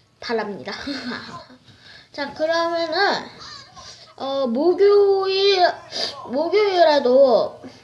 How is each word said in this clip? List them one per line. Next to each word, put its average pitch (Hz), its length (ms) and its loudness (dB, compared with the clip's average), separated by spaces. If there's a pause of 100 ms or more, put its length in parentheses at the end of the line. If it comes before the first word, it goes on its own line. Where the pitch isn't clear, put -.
(200)
바랍니다. 214 520 -8
<laughs> - 1400 -16
자, 285 220 -10
그러면은, 330 920 -2 (920)
어, 269 280 -4
목요일, 381 1200 2 (640)
목요일에도 285 1300 2 (220)